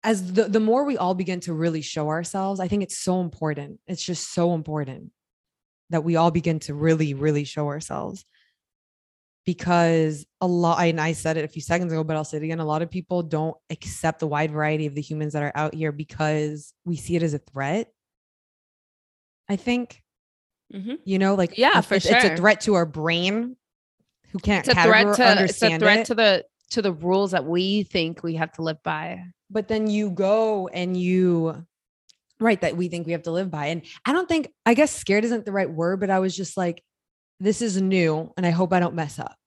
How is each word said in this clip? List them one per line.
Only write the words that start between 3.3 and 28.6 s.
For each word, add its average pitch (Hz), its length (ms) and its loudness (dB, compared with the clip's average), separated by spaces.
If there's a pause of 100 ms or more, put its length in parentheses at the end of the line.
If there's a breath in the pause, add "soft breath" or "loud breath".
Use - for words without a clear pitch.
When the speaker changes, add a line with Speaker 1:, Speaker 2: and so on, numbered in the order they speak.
Speaker 1:
It's 185 160 -8
just - 300 -8
so 175 200 2
important 151 580 -6 (800)
that 160 140 0
we 165 120 2
all 165 160 6
begin 160 300 0
to 147 120 -10
really, 156 400 2
really 147 300 0
show 147 240 -4
ourselves. - 580 -8 (1200)
Because 165 800 2 (160)
a 185 60 0
lot, 175 360 2
and 165 160 2
I 160 140 0
said 160 240 -2
it 156 80 -4
a - 20 -10
few 156 140 -10
seconds 175 300 -2
ago, 160 120 -2
but 156 120 -4
I'll 156 80 -2
say 151 140 -8
it 151 60 -4
again. 165 160 -6
A 160 60 -4
lot 151 160 0
of 170 80 -4
people 180 320 -4
don't 160 340 -4 (140)
accept - 500 -4
the 160 80 -2
wide 151 240 0
variety 151 360 0
of 143 80 -8
the 151 80 -6
humans 151 300 -6
that 147 100 -2
are 147 100 -4
out 151 220 -4
here 156 160 -2
because 151 840 -4 (100)
we 175 120 -4
see 165 200 -4
it 160 60 2
as 156 140 0
a 143 40 -4
threat. 147 520 -6 (1600)
I 202 60 0
think, 240 460 -4 (720)
Speaker 2:
Mm-hmm. 208 220 -8 (100)
Speaker 1:
you 190 140 0
know, 196 160 4
like, 185 240 0
Speaker 2:
Yeah, 294 180 6
Speaker 1:
it's, - 100 2
Speaker 2:
for - 60 0
Speaker 1:
it's, 196 140 2
it's 233 160 6
a 220 60 6
Speaker 2:
sure. 160 80 -2
Speaker 1:
threat 208 240 4
to 214 120 2
our 170 140 4
brain 175 680 -2 (760)
who 190 80 -8
can't 202 280 0
Speaker 2:
It's 254 80 4
a 180 60 4
threat 214 240 8
Speaker 1:
categor-, - 0 -
Speaker 2:
to, 208 60 2
it's 208 80 0
a 247 60 6
Speaker 1:
understand 196 580 2
Speaker 2:
threat 214 160 6
Speaker 1:
it. 226 80 -2
Speaker 2:
to 233 80 -2
the, 208 300 2 (260)
to 226 100 -2
the 196 100 0
rules 180 400 0
that 160 140 0
we 185 380 0
think 170 400 -4
we 165 140 -4
have 160 160 -4
to 165 100 -8